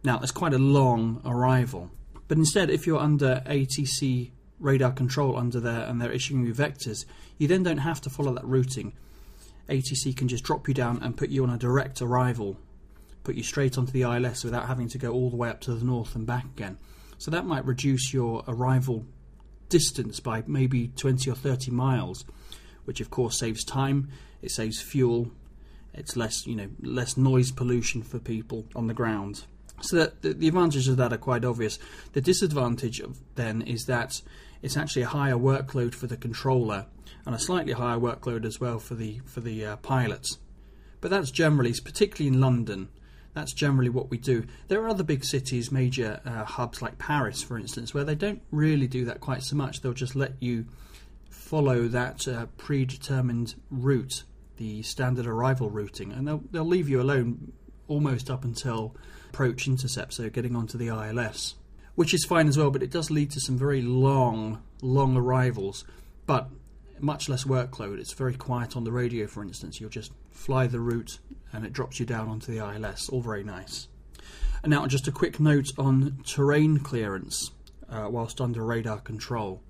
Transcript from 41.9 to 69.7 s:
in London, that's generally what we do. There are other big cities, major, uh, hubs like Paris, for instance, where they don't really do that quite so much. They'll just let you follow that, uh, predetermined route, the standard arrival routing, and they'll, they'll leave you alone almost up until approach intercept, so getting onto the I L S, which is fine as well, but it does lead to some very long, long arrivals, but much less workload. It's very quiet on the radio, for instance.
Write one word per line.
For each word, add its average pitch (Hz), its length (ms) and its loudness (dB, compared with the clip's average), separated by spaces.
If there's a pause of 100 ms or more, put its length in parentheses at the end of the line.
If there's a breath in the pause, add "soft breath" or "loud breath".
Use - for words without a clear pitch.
in 127 60 6
London, 110 480 2 (460 soft breath)
that's 147 180 -6
generally 135 360 4
what 123 220 -2
we 117 80 -4
do. 123 260 0 (220 loud breath)
There 208 160 0
are 226 60 -2
other 190 160 0
big 147 200 0
cities, 127 480 -2
major, 127 520 0
uh, 113 200 -6
hubs - 380 -6
like - 160 -8
Paris, 143 440 -2
for 117 160 -6
instance, 113 360 -8
where 143 100 0
they 151 120 -2
don't 202 340 -4
really 151 380 4
do 127 180 -2
that 117 140 -8
quite 127 220 -4
so 143 140 -4
much. 139 240 -2
They'll 123 120 -2
just 127 240 -4
let 131 240 0
you 120 260 -2 (640 loud breath)
follow 131 580 2
that, 123 380 -2
uh, 117 200 -4 (100)
predetermined 127 1000 0 (160)
route, 131 540 0 (320)
the 107 260 -8
standard 127 420 -2
arrival 120 460 0
routing, 101 400 -6
and 131 160 -4
they'll, 151 240 -4
they'll 160 140 -2
leave 170 240 2
you 131 120 4
alone 123 520 0 (340)
almost 143 420 0
up 127 140 -4
until 113 540 -4 (340 loud breath)
approach 123 380 0
intercept, 127 460 -2
so 113 140 -6
getting 120 280 -2
onto 113 200 -4
the 117 140 -2
I 110 200 -4
L 117 100 -2
S, - 340 -6 (400 soft breath)
which 165 180 4
is 165 120 2
fine 160 240 6
as 143 100 6
well, 147 120 6
but 135 120 0
it 127 80 -4
does 165 180 -2
lead 147 220 2
to 147 100 -6
some 131 160 0
very 135 240 2
long, 123 800 4 (220)
long 131 340 4
arrivals, 123 680 2 (420 loud breath)
but 135 220 2 (500)
much 147 300 -2
less 131 160 -2
workload. 127 560 -2
It's - 140 -12
very 127 200 -2
quiet 123 420 -4
on 117 60 -4
the 113 80 -4
radio, 120 380 -2
for 107 160 -10
instance. - 360 -12